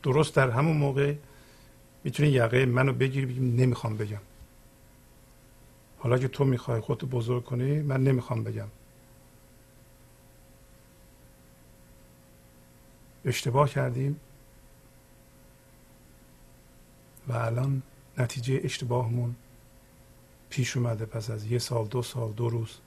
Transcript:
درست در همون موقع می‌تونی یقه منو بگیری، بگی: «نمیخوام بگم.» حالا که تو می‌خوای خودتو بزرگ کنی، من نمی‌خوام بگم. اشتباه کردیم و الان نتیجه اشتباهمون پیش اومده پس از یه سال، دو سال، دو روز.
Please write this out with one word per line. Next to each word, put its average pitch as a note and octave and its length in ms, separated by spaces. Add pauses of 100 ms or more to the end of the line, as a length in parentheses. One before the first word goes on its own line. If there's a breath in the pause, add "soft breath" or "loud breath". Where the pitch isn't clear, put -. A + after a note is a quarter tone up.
درست D3 320
در C3+ 160
همون D3+ 260
موقع C#3+ 380 (880 loud breath)
می‌تونی C#3+ 240
یقه B2+ 380
منو B2+ 260
بگیری، C3 340
بگی: B2+ 140
«نمیخوام A#2+ 560
بگم.» G#2 240 (1800)
حالا B2 200
که B2+ 100
تو - 160
می‌خوای A#2+ 360
خودتو A#2+ 260
بزرگ B2 380
کنی، C3+ 380
من C3 220
نمی‌خوام B2 400
بگم. G#2+ 240 (4000)
اشتباه C3+ 460
کردیم C3+ 500 (3000)
و B2+ 40
الان A#2+ 500 (360)
نتیجه B2+ 440
اشتباهمون A#2+ 720 (1120)
پیش B2 260
اومده A2+ 300
پس A2+ 240
از G#2+ 140
یه A#2+ 140
سال، A#2 280
دو A#2+ 160
سال، A2+ 300
دو A#2 160
روز. A#2 380